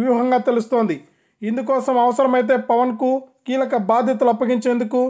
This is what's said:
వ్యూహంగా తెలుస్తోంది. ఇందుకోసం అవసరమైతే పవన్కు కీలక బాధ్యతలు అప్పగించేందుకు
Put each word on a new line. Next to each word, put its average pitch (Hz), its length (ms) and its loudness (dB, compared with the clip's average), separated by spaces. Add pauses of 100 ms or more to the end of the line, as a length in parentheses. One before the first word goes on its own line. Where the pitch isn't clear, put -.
వ్యూహంగా 247 480 2
తెలుస్తోంది. 226 500 0 (420)
ఇందుకోసం 254 540 -2 (100)
అవసరమైతే 254 520 2 (120)
పవన్కు 254 440 0 (340)
కీలక 262 280 -2 (180)
బాధ్యతలు 240 420 2
అప్పగించేందుకు 240 760 0